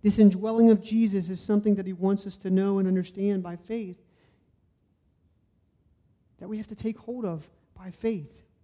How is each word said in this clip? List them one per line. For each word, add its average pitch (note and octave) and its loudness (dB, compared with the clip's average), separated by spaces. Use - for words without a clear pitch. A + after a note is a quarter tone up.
This G#3 2
indwelling A3 6
of G#3 4
Jesus G#3 -2
is F#3 -8
something G#3 2
that F#3+ -4
he F#3+ -8
wants G3 -2
us F#3 -16
to F#3+ -6
know G3 2
and F#3+ 0
understand F#3+ -2
by F3 -10
faith. G#3 -10
That E3+ -18
we G#3+ -10
have G#3+ -12
to G#3+ -16
take A3+ -8
hold A#3+ -10
of E3 -8
by F#3 -16
faith. F3+ -8